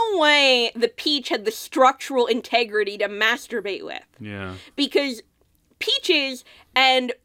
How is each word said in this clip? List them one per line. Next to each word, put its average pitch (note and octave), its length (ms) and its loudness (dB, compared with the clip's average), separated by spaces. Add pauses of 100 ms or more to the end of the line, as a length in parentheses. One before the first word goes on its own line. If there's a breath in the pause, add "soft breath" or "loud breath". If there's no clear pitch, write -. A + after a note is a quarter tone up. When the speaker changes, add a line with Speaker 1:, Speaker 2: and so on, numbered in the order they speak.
(140)
Speaker 1:
way C#4+ 600 4
the A3+ 140 0
peach C#4+ 400 -4
had A#3 160 -4
the G#3 60 -4
structural C4 760 0
integrity G#3+ 680 -2
to G3+ 140 -2
masturbate G#3 760 -4
with. C#2 200 -12 (140)
Speaker 2:
Yeah. G2 360 -10 (200 loud breath)
Speaker 1:
Because C#4 460 -2 (600)
peaches, D4 640 -2 (300 soft breath)
and B3+ 380 4 (120)